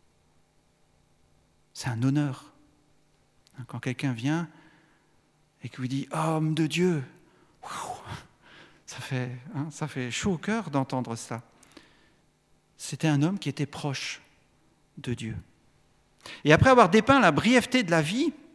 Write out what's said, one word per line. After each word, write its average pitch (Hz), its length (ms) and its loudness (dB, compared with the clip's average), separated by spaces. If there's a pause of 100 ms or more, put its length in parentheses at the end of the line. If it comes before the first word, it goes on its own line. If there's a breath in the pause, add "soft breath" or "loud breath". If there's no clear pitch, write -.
(1700)
C'est - 160 -10
un 113 140 -4
honneur. 139 500 -2 (1040)
Hein, 123 80 -14
quand 120 140 -12
quelqu'un 131 320 -4
vient 151 360 -2 (1120 soft breath)
et 120 60 -12
qui - 120 -14
lui 127 80 -4
dit « 135 220 -6
Homme 156 420 -2
de 156 140 0
Dieu », 160 360 0 (1800 soft breath)
ça - 140 -16
fait, 127 300 -6 (240)
hein, 151 160 -6
ça 151 180 -8
fait 127 220 -8
chaud 196 240 -2
au 151 40 -4
cœur 208 320 -6
d'entendre 127 460 -4
ça. 117 260 -10 (1300 soft breath)
C'était - 320 -4
un 143 140 4
homme 185 160 0
qui - 100 -6
était 139 180 -4
proche - 540 -8 (760)
de 123 160 -6
Dieu. 113 200 -8 (1080 loud breath)
Et 147 80 8
après 165 160 8
avoir 240 220 8
dépeint 220 300 6
la 180 120 6
brièveté 247 500 4
de 165 80 -4
la 165 120 4
vie 247 320 -2 (200)